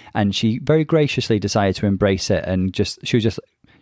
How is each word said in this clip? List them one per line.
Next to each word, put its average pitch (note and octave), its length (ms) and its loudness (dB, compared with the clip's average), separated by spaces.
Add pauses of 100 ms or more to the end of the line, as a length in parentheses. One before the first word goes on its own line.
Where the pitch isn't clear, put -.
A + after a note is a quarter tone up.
(160)
And G2+ 200 0
she A2+ 240 0
very D#3 240 2
graciously D3 540 0
decided G2+ 400 0
to - 80 -4
embrace G2 460 0
it F2+ 140 2
and F#2 280 -2
just, - 320 -4
she - 120 0
was G#2+ 60 2
just, A2 160 -2 (420)